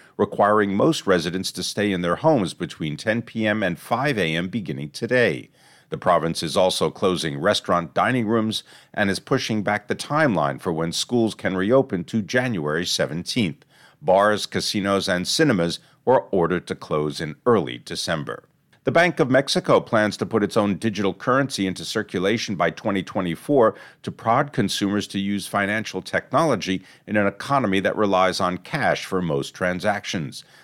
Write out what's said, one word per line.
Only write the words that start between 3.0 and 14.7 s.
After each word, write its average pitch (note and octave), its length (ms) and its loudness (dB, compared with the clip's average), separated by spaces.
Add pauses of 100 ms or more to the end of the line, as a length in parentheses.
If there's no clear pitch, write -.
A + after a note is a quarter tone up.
P A2+ 240 -4
M G#2+ 160 2
and F2 160 -2
five B2+ 400 -2
A D#2+ 180 0
M F2+ 120 -2
beginning D#2+ 420 -6
today. A2 580 0 (400)
The E2+ 80 -6
province E2 460 2
is D2+ 120 -4
also F#2 360 2
closing D#2 500 -2
restaurant F2 540 0
dining A#2 320 0
rooms A2 360 -2 (300)
and G2+ 160 0
is F#2+ 120 -2
pushing A#2 420 -2
back G#2 260 -2
the G2+ 80 -2
timeline F#2+ 640 0
for F#2 100 -4
when E2 220 -2
schools A2+ 420 0
can F#2 220 -4
reopen G#2 480 0
to A2+ 160 -2
January F2+ 640 -2
seventeenth. E2+ 800 -2 (380)
Bars, G2+ 420 4
casinos, G2 640 -2